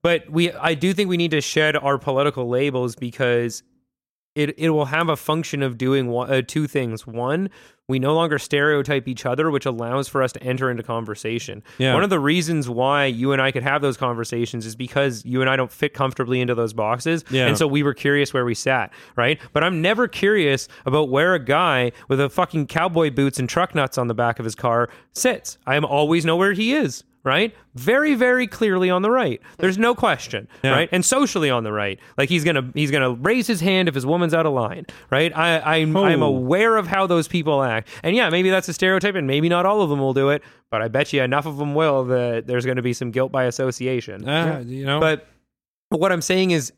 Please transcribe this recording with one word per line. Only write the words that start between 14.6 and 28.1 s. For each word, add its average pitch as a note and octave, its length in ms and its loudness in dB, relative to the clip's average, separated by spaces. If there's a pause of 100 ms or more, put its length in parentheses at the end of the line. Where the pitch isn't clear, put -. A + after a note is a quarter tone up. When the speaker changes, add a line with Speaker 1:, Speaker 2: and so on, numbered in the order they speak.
Speaker 1:
is A2 100 -10
because B2+ 480 -2
you B2+ 160 -2
and C3 80 2
I C3+ 80 2
don't B2+ 160 -2
fit - 220 -4
comfortably B2+ 460 -2
into B2 140 0
those A2+ 180 -2
boxes. A#2+ 580 -2
Speaker 2:
Yeah. C3 160 2
Speaker 1:
And A2+ 120 2
so D#3+ 80 4
we C#3+ 160 0
were C#3 120 0
curious C#3+ 400 0
where B2+ 100 0
we A#2+ 100 -2
sat, B2+ 380 -2 (240)
right? B2 240 0 (120)
But D3+ 120 2
I'm F3 160 0
never A3 260 2
curious F3 600 0 (160)
about C#3+ 240 0
where D#3 260 2
a D#3+ 80 0
guy C3+ 500 2 (160)
with C3+ 120 2
a C#3 80 2
fucking D#3+ 380 -2
cowboy E3 440 0
boots C3+ 300 0
and B2 80 -2
truck F3 260 -2
nuts C#3 240 -2
on B2 100 -2
the A2+ 60 -4
back A#2 240 0
of A#2 60 -8
his A2 100 -6
car A#2+ 340 0 (260)
sits. - 420 -2 (100)
I C3 100 2
am D3 80 0
always D3+ 400 2
know D#3+ 120 2
where G3 160 2
he A3 220 0
is. A#3+ 280 -2 (220)
Right? F3+ 320 0 (180)
Very, B3+ 400 2